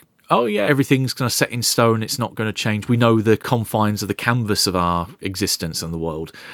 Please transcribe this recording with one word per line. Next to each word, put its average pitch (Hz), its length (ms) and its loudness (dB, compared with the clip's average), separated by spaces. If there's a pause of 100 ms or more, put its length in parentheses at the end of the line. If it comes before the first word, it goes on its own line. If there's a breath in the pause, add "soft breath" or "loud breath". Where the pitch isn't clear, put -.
(300)
"Oh 220 160 2
yeah, 208 160 0
everything's 135 500 2
gonna 120 180 -2
set - 220 0
in 120 100 -6
stone, 113 400 2
it's - 160 -6
not 117 160 -6
gonna 110 180 -4
change. 107 360 -2
We 120 80 4
know 113 240 4
the 107 160 4
confines 107 640 0
of 98 60 -8
the 101 60 0
canvas 117 520 0
of 92 80 0
our 87 320 0 (140)
existence 92 640 -4
and 82 100 -8
the 82 60 -6
world." 80 340 -6 (220 loud breath)